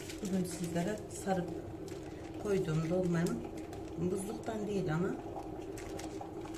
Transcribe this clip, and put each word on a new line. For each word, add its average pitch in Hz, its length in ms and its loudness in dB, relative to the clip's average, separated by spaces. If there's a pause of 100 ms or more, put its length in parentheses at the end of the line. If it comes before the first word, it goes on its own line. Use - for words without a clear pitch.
(240)
Bugün 185 220 4
sizlere 170 540 0 (260)
sarıp 180 240 4 (960)
koyduğum 160 460 4
dolmanın, 180 540 4 (540)
buzluktan 202 720 0
değil 175 260 2
ama 175 160 4 (1500)